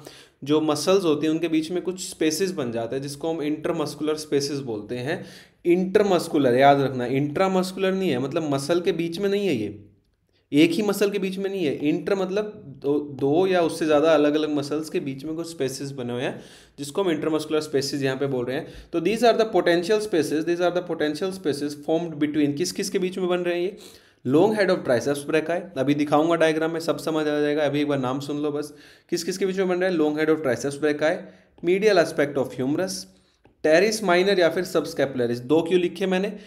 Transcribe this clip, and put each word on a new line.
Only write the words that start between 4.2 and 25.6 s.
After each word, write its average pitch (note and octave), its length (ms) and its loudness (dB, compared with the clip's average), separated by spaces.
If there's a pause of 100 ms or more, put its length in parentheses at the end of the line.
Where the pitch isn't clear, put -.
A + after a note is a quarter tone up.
बोलते A2+ 360 -8
हैं। C3+ 180 -4 (520)
intermuscular, F3 840 4
याद C#3 280 8
रखना, B2 240 -2
इंट्रामस्कुलर F#3 880 0
नहीं F#3+ 160 0
है, B2+ 100 0
मतलब D3 340 -2
मसल C#3+ 280 0
के F#3 100 0
बीच E3 280 -4
में G3+ 100 0
नहीं G3+ 180 0
है D#3 80 2
ये, G#2+ 240 -6 (720)
एक D#3+ 200 6
ही E3 120 0
मसल G3+ 260 0
के G3 100 -4
बीच F#3+ 180 -4
में F#3+ 120 -4
नहीं F#3+ 160 -4
है। C3 100 -2 (140)
इंटर E3+ 260 -2
मतलब G3 360 -2 (320)
दो, D3 160 0
दो C#3+ 480 0
या F3+ 140 2
उससे D#3+ 240 -2
ज़्यादा D3+ 280 4
अलग-अलग D3+ 420 2
मसल्स D3 340 -4
के F#3+ 100 -4
बीच C#3 260 -8
में D#3+ 100 -8
कुछ E3 140 -8
स्पेसेस C3+ 420 -6
बने B2 220 -8
हुए B2 100 -4
हैं, E3+ 160 -6 (400)
जिसको C#3+ 240 -4
हम E3+ 120 0
intermuscular D3+ 460 -2
स्पेसेस C#3+ 420 -2
यहाँ C3+ 140 -2
पे C#3 100 -2
बोल B2+ 180 -2
रहे B2+ 120 -4
हैं। - 360 -12
तो E3+ 80 0
these A3 220 0
are A3 160 6
the A3 160 0
potential F3 520 2
spaces, D3+ 380 0
these E3+ 160 -2
are F3 140 2
the F3 120 -4
potential D#3+ 520 -2
spaces D3 460 -4
formed D#3+ 380 -2
between, C#3+ 340 2
किस F3+ 140 -2
किस G3 180 -4
के G3 100 -2
बीच F#3 180 -4
में F#3 100 -2
बन F3+ 120 0
रहे F3 160 -2
हैं F3 60 -2
ये? G3 160 -4 (480)
Long E3+ 300 6
head G3 160 2
of F3 120 0
triceps C3+ 460 0
brachii, D#3 320 0 (160)